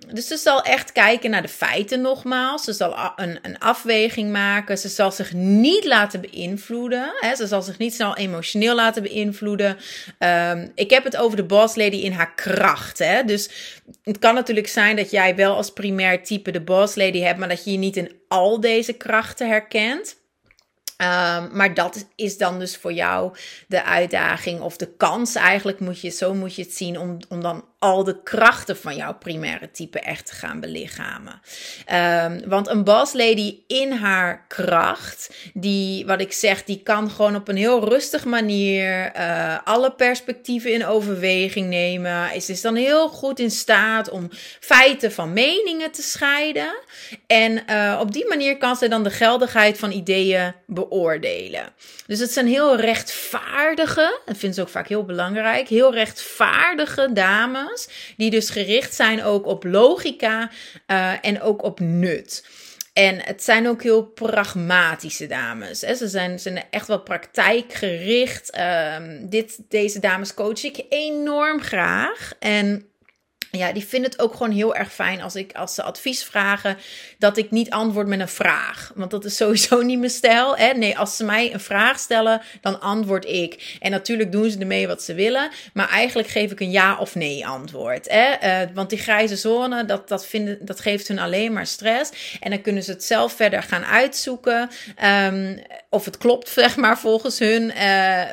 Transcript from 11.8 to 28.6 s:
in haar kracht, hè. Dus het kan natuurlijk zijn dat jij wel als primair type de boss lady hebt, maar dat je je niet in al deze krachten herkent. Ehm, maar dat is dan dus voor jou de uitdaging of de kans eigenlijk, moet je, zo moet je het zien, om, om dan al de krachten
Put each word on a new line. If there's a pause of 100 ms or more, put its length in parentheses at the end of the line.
in
haar
kracht,
hè.
Dus (540)
het
kan
natuurlijk
zijn
dat
jij
wel
als
primair
type
de
boss
lady
hebt,
maar
dat
je
je
niet
in (160)
al
deze
krachten
herkent. (840)
Ehm,
maar
dat (100)
is
dan
dus
voor
jou (320)
de
uitdaging
of
de
kans
eigenlijk,
moet
je,
zo
moet
je
het
zien,
om, (100)
om
dan (140)
al
de
krachten